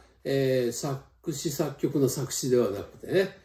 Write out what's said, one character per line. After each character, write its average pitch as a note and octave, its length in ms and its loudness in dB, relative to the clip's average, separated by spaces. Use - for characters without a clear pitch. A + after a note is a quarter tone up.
え C3 460 2
ー、 - 20 -2
作 C#3 600 -8
詞 D#3+ 160 -4
作 C#3+ 300 -2
曲 C#3+ 180 -2
の C#3 100 4
作 B2+ 240 -2
詞 C3 200 -2
で B2 60 6
は A2+ 120 4
な G2 120 -4
く - 180 -14
て - 80 -14
ね、 F#3+ 380 0